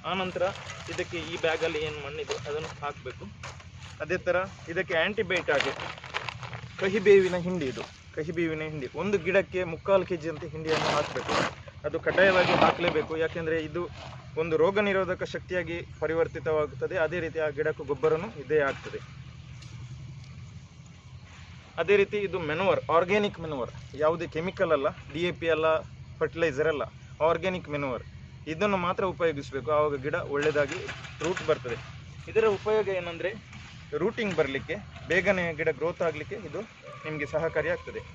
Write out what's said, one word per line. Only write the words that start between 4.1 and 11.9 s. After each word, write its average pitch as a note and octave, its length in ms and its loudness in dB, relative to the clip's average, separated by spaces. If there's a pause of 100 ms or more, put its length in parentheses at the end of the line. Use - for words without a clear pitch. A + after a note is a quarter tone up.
ಥರ F3+ 180 2 (340)
ಇದಕ್ಕೆ F3+ 320 -2
ಆ್ಯಂಟಿಬಯೋಟಿಕ್ F3+ 560 2
ಆಗಿ C#3 160 2 (1040)
ಕಹಿಬೇವಿನ F#3+ 560 8
ಹಿಂಡಿ, F3 300 -2
ಇದು A#2 180 -4 (320)
ಕಹಿಬೇವಿನ D#3+ 560 -2
ಹಿಂಡಿ C#3 160 -6 (140)
ಒಂದು G3+ 240 2
ಗಿಡಕ್ಕೆ F#3 380 2
ಮುಕ್ಕಾಲು F3+ 420 2
ಕೆ F3+ 120 -2
ಜಿ D#3 120 -6
ಅಂತ D#3 140 -8
ಹಿಂಡಿಯನ್ನು D#3 520 -2
ಹಾಕಬೇಕು. D3 380 -2 (540)
ಅದು D#3+ 120 -2